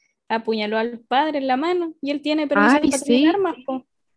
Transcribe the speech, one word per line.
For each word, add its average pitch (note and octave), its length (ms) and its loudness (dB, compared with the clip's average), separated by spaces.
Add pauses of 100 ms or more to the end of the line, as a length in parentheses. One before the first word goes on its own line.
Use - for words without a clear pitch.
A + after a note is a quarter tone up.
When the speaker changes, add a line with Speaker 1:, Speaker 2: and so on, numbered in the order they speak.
(300)
Speaker 1:
apuñaló A3 500 -2
al A#3 220 -4
padre D4 380 0
en C4+ 80 -4
la B3+ 100 0
mano E4+ 440 -2
y C#4 100 -4
él D4 100 -6
tiene D4+ 260 -2
permiso C4 320 4
Speaker 2:
Ay, D4+ 100 0
Speaker 1:
para C#4 140 0
tener A#3+ 160 2
Speaker 2:
sí. D4+ 160 4
Speaker 1:
armas, F#4+ 200 -2 (100)
po. C4 200 -8 (320)